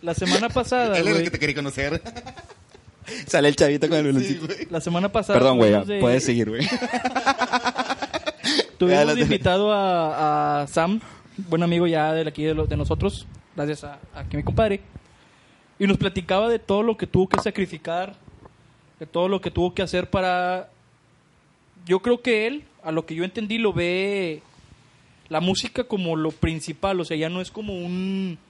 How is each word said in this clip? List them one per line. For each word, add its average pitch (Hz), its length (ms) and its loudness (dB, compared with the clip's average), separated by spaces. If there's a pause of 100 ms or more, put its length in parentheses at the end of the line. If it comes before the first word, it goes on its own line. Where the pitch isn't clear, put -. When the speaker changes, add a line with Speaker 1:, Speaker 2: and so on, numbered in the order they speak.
Speaker 1:
la 170 120 -4
semana 190 360 2
pasada, 240 480 2
Speaker 2:
Él 165 40 2
era 190 80 2
el 208 40 2
Speaker 1:
güey. 180 120 2
Speaker 2:
que 175 60 -4
te 151 80 -8
quería 147 160 0
conocer. 143 460 -4 (1300)
Speaker 3:
Sale 147 220 4
el 143 60 0
chavito 147 320 4
con 151 120 2
el 151 60 2
Speaker 2:
Sí, - 80 2
Speaker 3:
veloncito. 139 340 0
Speaker 2:
güey. - 240 -8
Speaker 1:
La 160 100 -4
semana 180 300 -2
pasada 208 260 0
Speaker 3:
Perdón, 127 200 6
güey, 110 120 8
Speaker 1:
tuvimos 101 180 4
de 101 120 -2
Speaker 3:
puedes 123 240 4
seguir, 120 260 2
güey. 123 180 -2
Speaker 1:
<laughs> - 0 - (2000)
Tuvimos 180 240 6
Speaker 3:
Ya, 147 40 6
Speaker 1:
de 151 100 2
Speaker 3:
la 247 60 2
Speaker 1:
invitado 196 500 2
a, 156 920 0
a 139 40 -6
Sam, 180 320 0 (380)
buen 175 260 -2
amigo 170 240 2
ya 156 260 2
de 160 140 -2
aquí 151 160 -6
de, 156 100 0
lo, 156 140 0
de 151 100 -2
nosotros, 151 480 -2 (300)
gracias 147 300 -6
a, 143 140 -16 (140)
a 139 140 -12
que 156 100 -4
mi 147 60 -4
compadre, 208 380 0 (1000)
y 196 80 2
nos 196 100 4
platicaba 190 520 0
de 226 100 2
todo 202 240 0
lo 226 140 0
que 180 100 -6
tuvo 185 220 2
que - 120 6
sacrificar, 185 760 -4 (840)
de 160 60 -12
todo 170 240 0
lo 190 120 2
que 175 100 -4
tuvo 175 220 0
que - 80 -4
hacer 180 280 -2
para, 180 600 0 (1160)
yo 180 160 2
creo 240 200 0
que 220 260 0
él, 294 160 -6 (200)
a 160 80 -6
lo 160 140 -2
que 160 100 -10
yo 165 80 -2
entendí, 214 340 -4
lo 220 160 2
ve 175 680 -2 (880)
la 156 100 0
música 190 460 -2
como 180 320 -2
lo 156 140 0
principal, 165 680 -2
o 165 60 -4
sea, 160 120 -4
ya 160 120 -2
no 180 120 -6
es 180 100 -10
como 214 260 -10
un 185 600 -4 (120)